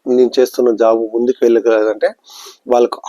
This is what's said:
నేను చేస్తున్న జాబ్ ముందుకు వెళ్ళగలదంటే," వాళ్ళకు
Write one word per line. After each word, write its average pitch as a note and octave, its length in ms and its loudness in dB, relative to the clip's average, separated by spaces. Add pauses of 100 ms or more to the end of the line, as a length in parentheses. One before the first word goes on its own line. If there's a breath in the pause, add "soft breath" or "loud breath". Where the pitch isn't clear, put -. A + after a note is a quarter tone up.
నేను B2 320 2
చేస్తున్న B2 380 0
జాబ్ A2+ 220 2
ముందుకు A#2 460 -2
వెళ్ళగలదంటే," A2+ 720 0 (540 loud breath)
వాళ్ళకు A#2+ 400 0